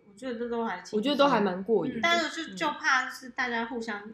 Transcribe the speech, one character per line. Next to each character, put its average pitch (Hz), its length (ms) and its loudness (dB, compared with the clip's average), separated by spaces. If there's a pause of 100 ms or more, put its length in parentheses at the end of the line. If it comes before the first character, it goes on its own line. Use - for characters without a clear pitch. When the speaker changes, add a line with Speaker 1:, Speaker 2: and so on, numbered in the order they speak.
Speaker 1:
我 202 80 -20
觉 254 160 -8
得 226 60 -6
这 240 100 -4
都 233 160 -2
还 196 180 -2
轻 - 100 -14
松。 214 80 2
Speaker 2:
我 - 20 -2
觉 247 80 2
得 285 80 2
都 277 100 8
还 240 140 4
蛮 190 220 0
过 190 240 2
瘾 - 60 -2
的。 226 60 -4
Speaker 3:
嗯。 - 40 -6
Speaker 1:
但 339 160 4
是 302 320 -4
就， 190 40 -12
就 311 180 -2
怕 277 360 2
是 262 200 -14
大 247 200 -4
家 233 160 -2
互 240 160 -6
相 214 320 -6